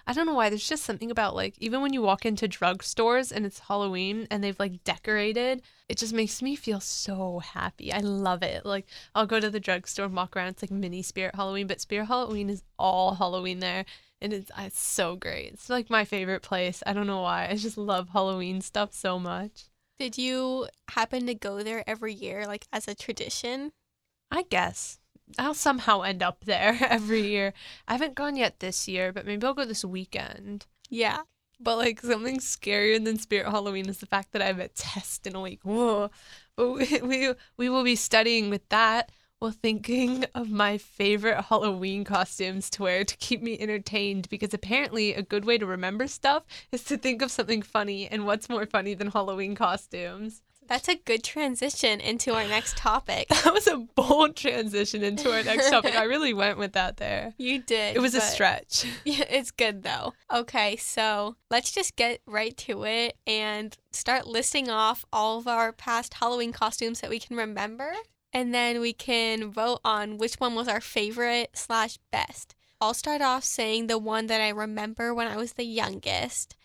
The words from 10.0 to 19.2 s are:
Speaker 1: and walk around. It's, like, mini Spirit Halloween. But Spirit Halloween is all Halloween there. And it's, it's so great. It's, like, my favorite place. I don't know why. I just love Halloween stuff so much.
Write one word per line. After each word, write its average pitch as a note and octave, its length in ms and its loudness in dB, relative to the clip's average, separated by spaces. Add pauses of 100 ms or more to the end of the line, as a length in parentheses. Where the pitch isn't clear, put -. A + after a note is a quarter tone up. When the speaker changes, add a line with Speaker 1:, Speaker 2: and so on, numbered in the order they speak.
Speaker 1:
and F#3 100 -4
walk F3+ 180 -4
around. F#3 140 -2
It's, F#3 140 -10
like, G3 80 -8
mini F#3+ 320 -4
Spirit F#3 320 -4
Halloween. G3 320 -2
But F#3+ 160 -6
Spirit G#3+ 240 -4
Halloween A3 420 -2
is G3+ 140 -4 (160)
all F#3 380 4
Halloween F#3 440 2
there. F3+ 240 -2 (380)
And G#3 100 -2
it's, G3 240 -6
it's F#3+ 240 -8
so F3 360 0
great. - 360 -8
It's, - 160 -20
like, B3 220 -2
my G#3+ 160 4
favorite F#3+ 340 -2
place. F3+ 460 -2
I G3+ 80 -2
don't G#3 120 -2
know G3 140 -2
why. F3 300 0
I G3+ 60 -2
just A3 200 -4
love G3 320 -2
Halloween F#3+ 540 0
stuff G#3 320 -4
so F#3 240 -2
much. F3+ 460 -6 (340)